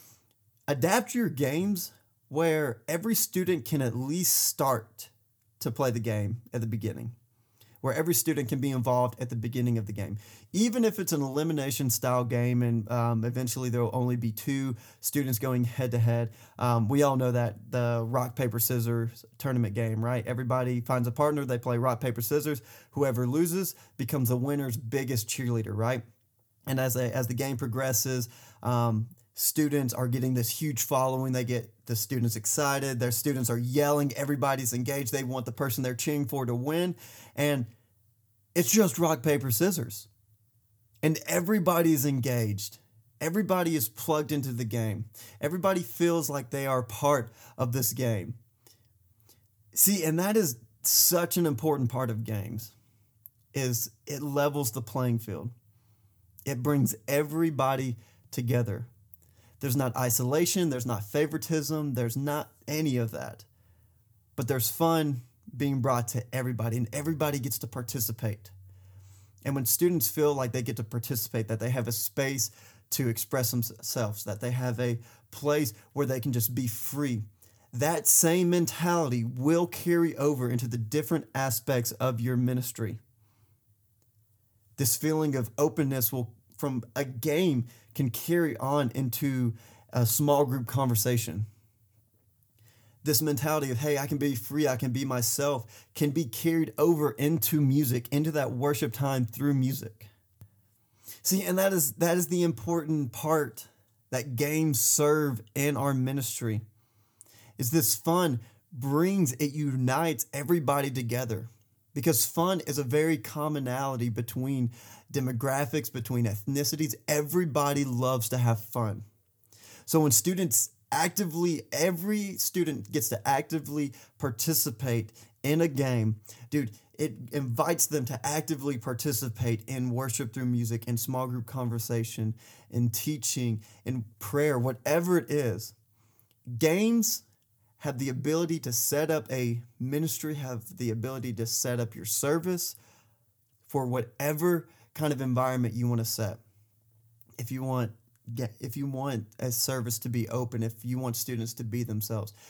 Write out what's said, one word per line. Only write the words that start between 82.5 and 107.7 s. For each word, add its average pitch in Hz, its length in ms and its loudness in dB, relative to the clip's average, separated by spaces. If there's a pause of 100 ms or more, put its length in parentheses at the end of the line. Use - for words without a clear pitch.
This 127 180 0
feeling 156 400 0
of 123 220 -2
openness 143 560 0
will, 127 220 -4 (240)
from 131 260 -2 (100)
a 143 100 -2
game, 135 640 2 (280)
can 135 160 0
carry 165 480 0
on 135 360 0
into 127 600 0 (360)
a 120 140 2
small 143 400 4
group 123 220 -2
conversation. 120 800 0 (1600)
This 147 200 2
mentality 151 480 2
of, 120 80 0
"Hey, 147 180 0
I 139 100 -2
can 143 120 -2
be 143 160 0
free, 143 340 0
I 127 80 0
can 127 160 -2
be 135 140 -2
myself," 127 880 -2
can 147 160 2
be 147 160 0
carried 165 500 0
over 151 360 4
into 151 500 2
music, 131 500 4
into 156 200 2
that 143 200 0
worship 139 400 0
time 135 320 0
through 143 300 0
music. 131 540 -2 (1120)
See, 190 200 2
and 180 160 0
that 196 140 4
is, 160 200 2
that 175 260 2
is 160 100 0
the 175 140 2
important 156 720 0
part 151 560 0 (420)
that 127 260 -4
games 147 420 2
serve 147 640 2 (140)
in 139 240 0
our 139 160 0
ministry, 127 680 -2 (960)
is 120 140 -2